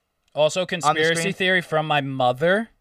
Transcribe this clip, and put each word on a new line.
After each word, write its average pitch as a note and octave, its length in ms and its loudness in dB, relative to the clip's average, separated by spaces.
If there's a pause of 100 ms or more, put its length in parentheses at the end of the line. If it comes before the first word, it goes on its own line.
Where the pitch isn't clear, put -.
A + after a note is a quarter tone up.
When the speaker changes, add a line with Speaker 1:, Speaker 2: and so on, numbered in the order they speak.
(340)
Speaker 1:
Also, D3+ 260 0
Speaker 2:
On F3+ 40 0
the - 40 -14
Speaker 1:
conspiracy D#3+ 520 0
Speaker 2:
screen? E3+ 140 -2
Speaker 1:
theory F#3 260 0
from D#3 260 -2
my D3 140 0
mother. C3+ 680 0 (100)